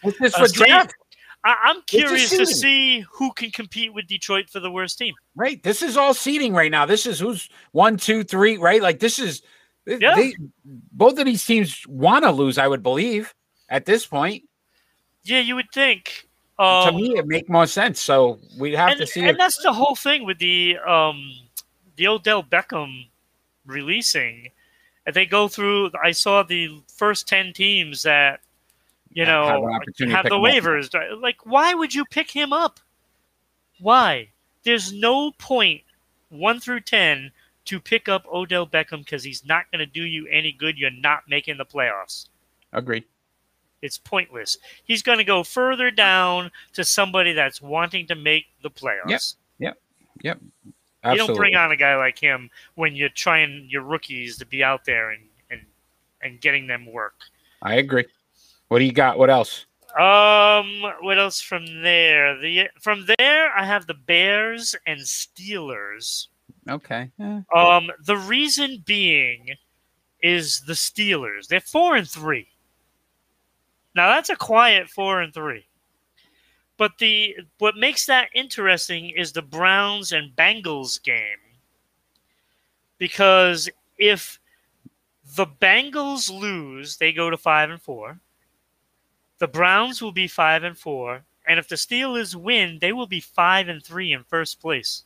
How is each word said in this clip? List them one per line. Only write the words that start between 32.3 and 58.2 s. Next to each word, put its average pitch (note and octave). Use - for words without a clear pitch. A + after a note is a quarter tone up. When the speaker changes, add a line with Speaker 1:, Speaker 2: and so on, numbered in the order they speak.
Speaker 2:
up? D#4+
Why? F3+
There's G#3
no B3+
point, G#3
one G3
through B3
ten, D3
to F#3+
pick -
up F#3+
Odell F3
Beckham D#3
'cause C#3
he's C3
not D#3+
gonna D#3
do D#3+
you D#3
any D3+
good. C#3+
You're C3+
not C#3
making C#3+
the C3+
playoffs. A2+
Speaker 1:
Agreed. A#2
Speaker 2:
It's -
pointless. C3
He's A3+
gonna A3+
go F#3
further B3+
down F#3
to F#3
somebody F#3
that's C#3
wanting E3+
to E3+
make D#3
the D3
playoffs. G2+
Speaker 1:
Yep, -
yep, -
yep. D#3+
Speaker 2:
You B2+
don't A3
bring G3+
Speaker 1:
Absolutely. -
Speaker 2:
on E3
a D3
guy C#3
like C3
him C3
when D#3
you're C#3+
trying D3
your C3+
rookies C3
to B2+
be C3+
out C3+
there A2+
and, G#2+
and, A2+
and B2
getting C#3
them A#2+
work. A2
Speaker 1:
I G#2+
agree. C3